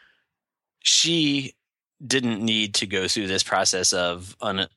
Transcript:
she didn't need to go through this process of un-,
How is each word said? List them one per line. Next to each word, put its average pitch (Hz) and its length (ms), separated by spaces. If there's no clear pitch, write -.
she 151 720
didn't 117 380
need 110 300
to - 120
go 95 220
through 104 180
this 95 160
process 95 500
of 90 480
un-, 95 360